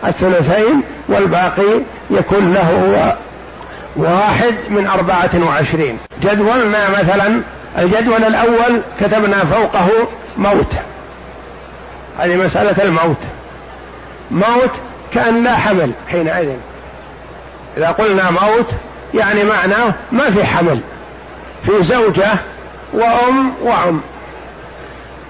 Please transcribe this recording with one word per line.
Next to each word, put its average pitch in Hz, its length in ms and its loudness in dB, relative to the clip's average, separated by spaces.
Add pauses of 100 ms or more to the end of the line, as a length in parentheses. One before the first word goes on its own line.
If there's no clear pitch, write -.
الثلثين 185 800 4 (260)
والباقي 196 720 2 (300)
يكون 190 440 4
له 190 640 2 (800)
واحد 196 580 2 (140)
من 202 180 2
أربعة 185 480 2
وعشرين. 151 640 0 (240)
جدولنا 208 680 2
مثلا 202 520 2 (360)
الجدول 220 460 2
الأول 233 580 2 (180)
كتبنا 202 440 2
فوقه 190 440 2 (480)
موت، 202 360 2 (1500)
هذه 175 180 2
مسألة 190 480 2
الموت، 165 340 2 (1120)
موت 240 420 4 (400)
كأن 233 320 2
لا 247 120 4
حمل 175 360 2 (180)
حينئذ. 165 400 0 (1300)
إذا 160 140 0
قلنا 190 400 2
موت 214 400 2 (440)
يعني 208 300 2
معناه 208 500 2 (180)
ما 262 180 2
في 196 140 2
حمل، 165 360 0 (840)
في 196 160 4
زوجة 202 480 4 (600)
وأم 247 600 2 (100)
وعم. 180 380 2 (1300)